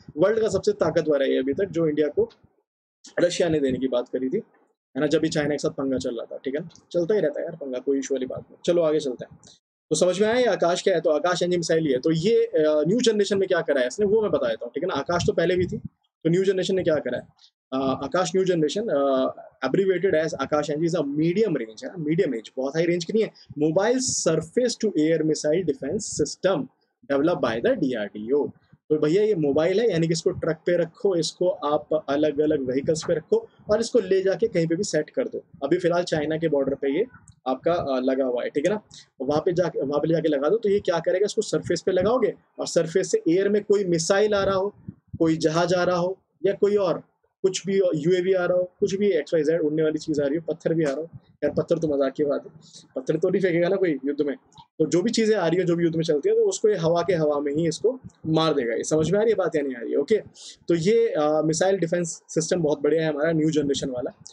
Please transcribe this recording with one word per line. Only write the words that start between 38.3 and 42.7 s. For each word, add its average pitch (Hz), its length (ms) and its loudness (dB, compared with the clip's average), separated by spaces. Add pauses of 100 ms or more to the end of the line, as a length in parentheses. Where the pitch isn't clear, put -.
है, 123 80 -6
ठीक 147 160 0
है 185 80 0
ना, 208 60 -4 (400)
वहाँ 147 200 0
पे 185 120 0
जाके, 165 300 -2
वहाँ 143 180 -2
पे 160 80 0
ले 165 60 2
जाके 160 140 0
लगा 143 200 0
दो। 196 80 2
तो 220 120 -2
ये 202 120 2
क्या 175 180 -2
करेगा, 175 260 0
इसको 208 180 -2
सरफेस 160 400 -4
पे 196 100 0
लगाओगे 190 420 0 (240)
और 139 80 -6
सरफेस 170 440 0